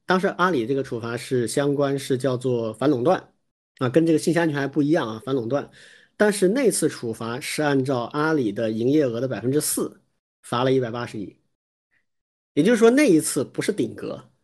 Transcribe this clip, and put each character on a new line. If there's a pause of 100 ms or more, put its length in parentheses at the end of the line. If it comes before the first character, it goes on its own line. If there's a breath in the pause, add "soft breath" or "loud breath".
当
时
阿
里
这
个
处
罚
是
相
关，
是
叫
做
反
垄
断 (460)
啊，
跟
这
个
信
息
安
全
还
不
一
样
啊，
反
垄
断。 (480 soft breath)
但
是
那
次
处
罚
是
按
照 (120)
阿
里
的
营
业
额
的
百
分
之
四 (400)
罚
了
一
百
八
十
亿， (1120)
也
就
是
说
那
一
次
不
是
顶
格， (140)